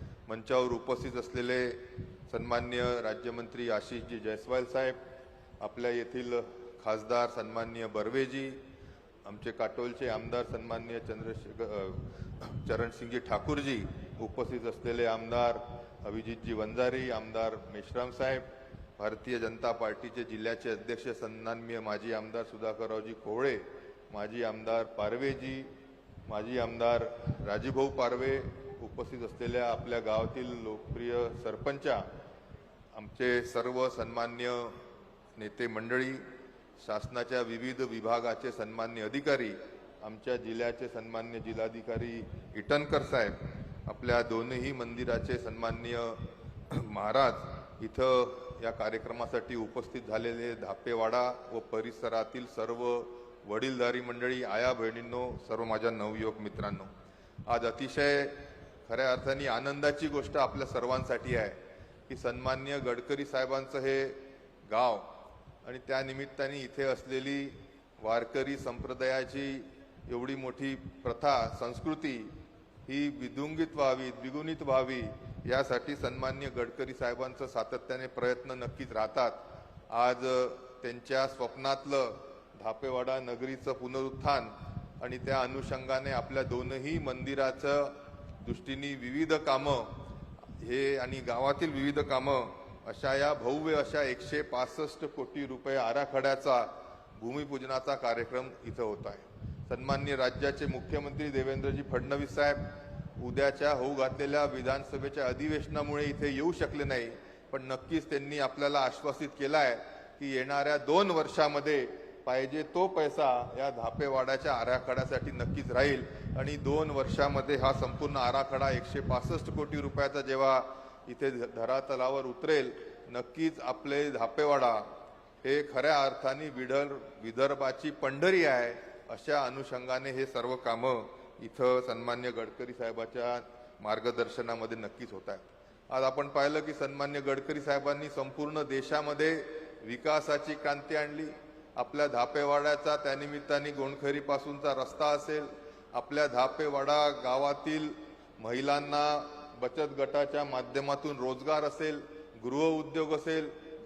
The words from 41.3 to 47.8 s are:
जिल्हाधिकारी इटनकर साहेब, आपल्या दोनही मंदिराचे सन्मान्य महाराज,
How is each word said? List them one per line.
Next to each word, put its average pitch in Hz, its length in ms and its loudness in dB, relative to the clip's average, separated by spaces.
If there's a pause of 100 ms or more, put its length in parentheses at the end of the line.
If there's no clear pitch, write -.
जिल्हाधिकारी 113 840 -4 (320)
इटनकर 147 460 2
साहेब, 110 320 2 (560)
आपल्या 120 320 4
दोनही 120 500 0
मंदिराचे 120 680 -2
सन्मान्य 117 760 -4 (720)
महाराज, 107 500 4 (500)